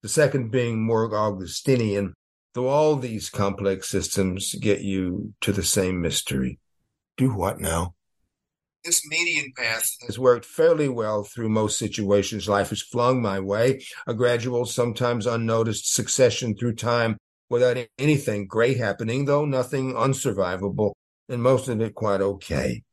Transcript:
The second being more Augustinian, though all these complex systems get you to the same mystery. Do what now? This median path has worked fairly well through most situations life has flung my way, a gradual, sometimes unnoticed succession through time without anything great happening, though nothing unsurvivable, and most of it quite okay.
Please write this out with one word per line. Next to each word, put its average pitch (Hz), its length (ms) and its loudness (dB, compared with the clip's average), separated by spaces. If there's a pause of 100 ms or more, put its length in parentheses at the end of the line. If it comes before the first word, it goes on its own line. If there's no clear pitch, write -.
The 107 60 -10
second 135 420 2
being 117 340 0
more 113 300 2
Augustinian, 101 960 0 (400)
though 123 140 -2
all 151 280 4
these 120 360 -6
complex 98 580 -2
systems 95 640 -2
get 104 260 0
you 95 600 -4
to 104 100 0
the 98 120 0
same 92 380 0
mystery. 69 580 -2 (560)
Do 127 200 2
what 95 240 -2
now? 85 360 -2 (920)
This 170 200 0
median 151 520 -2
path 113 340 -4 (160)
has 110 100 -6
worked 123 280 4
fairly 156 420 4
well 107 380 -2
through 113 240 -6
most 110 280 2
situations 101 680 0
life 101 220 2
has - 120 -6
flung 123 400 0
my 98 200 -2
way, 113 420 0 (240)
a 117 60 -4
gradual, 120 520 0
sometimes 120 600 -2
unnoticed 113 680 0
succession 117 600 2
through 120 200 -2
time 113 420 0 (320)
without 123 260 4 (220)
anything 131 500 0
great 117 300 2
happening, 117 480 -2
though 143 180 2
nothing 131 520 -2
unsurvivable, 101 1000 0 (340)
and 123 160 -6
most 127 240 4
of 113 140 -2
it 110 120 -2
quite 101 280 0
okay. 98 720 -2